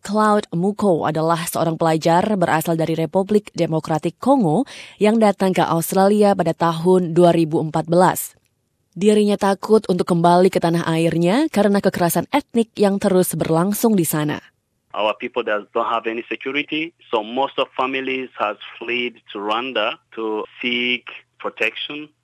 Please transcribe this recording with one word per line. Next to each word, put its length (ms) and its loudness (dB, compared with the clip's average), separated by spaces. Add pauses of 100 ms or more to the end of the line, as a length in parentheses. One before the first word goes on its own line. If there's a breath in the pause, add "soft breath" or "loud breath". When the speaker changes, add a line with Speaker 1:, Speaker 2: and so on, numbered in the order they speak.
Speaker 1:
Claude 480 0
Muko 560 0
adalah 400 0
seorang 320 -2
pelajar 560 2
berasal 400 0
dari 240 -2
Republik 560 -2
Demokratik 640 -4
Kongo 480 2 (320 loud breath)
yang 240 2
datang 320 2
ke 80 2
Australia 720 2
pada 160 -2
tahun 640 2
dua 160 6
ribu 320 0
empat 240 -4
belas. 480 2 (640)
Dirinya 400 2
takut 560 2
untuk 160 -2
kembali 400 4
ke 80 -2
tanah 320 0
airnya 640 0
karena 320 2
kekerasan 480 0
etnik 400 -2
yang 240 2
terus 400 2
berlangsung 560 0
di 80 2
sana. 400 -2 (560)
Speaker 2:
Our 240 0
people 240 -6
does, 240 -4
don't 160 -2
have 240 -2
any 160 -8
security, 720 -8 (160)
so 80 0
most 400 -6
of 160 -4
families 640 -6
has 160 -4 (240)
fled 480 -8
to 80 -14
Rwanda 640 -4 (160)
to 400 -6
seek 480 -4 (320)
protection. 720 -8 (140)